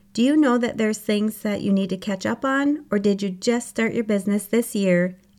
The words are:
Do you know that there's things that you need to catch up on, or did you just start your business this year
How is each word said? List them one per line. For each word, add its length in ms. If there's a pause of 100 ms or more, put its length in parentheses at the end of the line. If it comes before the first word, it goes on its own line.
(140)
Do 80
you 140
know 220
that 200
there's 200
things 440
that 180
you 120
need 180
to 60
catch 280
up 200
on, 460
or 80
did 240
you 80
just 380
start 240
your 120
business 420
this 280
year 440 (200)